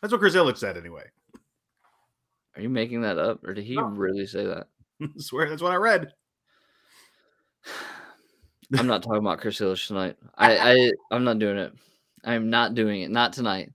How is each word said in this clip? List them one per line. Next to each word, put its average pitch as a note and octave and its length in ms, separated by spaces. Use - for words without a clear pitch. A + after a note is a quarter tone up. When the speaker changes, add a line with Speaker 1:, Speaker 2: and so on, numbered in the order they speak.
Speaker 1:
That's G#3 100
what A3+ 80
Chris F3+ 160
Ilitch D#3 220
said G2 180
anyway. E2+ 300
Speaker 2:
Are F2+ 40
you A2 60
making A#2+ 360
that G2+ 140
up, F2+ 280
or F#2+ 80
did G2+ 100
he A#2+ 120
Speaker 1:
No. A3+ 80
Speaker 2:
really G2 440
say G2 160
that? F2+ 240
Speaker 1:
<laughs> - 160
I D3+ 60
swear, D3+ 300
that's D3+ 120
what F3 100
I F3+ 60
read. G3+ 340
Speaker 2:
<sighs> - 1120
I'm A#2+ 100
not G#2+ 140
talking G#2+ 180
about G2 200
Chris G#2+ 220
Ilitch F#2+ 260
tonight. F#2+ 300
I, A2 200
I, B2+ 180
I'm B2 120
not A#2 160
doing G2+ 180
it. F#2 140
I A#2 80
am A2+ 160
not A#2+ 260
doing G#2+ 280
it. D#2+ 80
Not A#2+ 200
tonight. G#2 440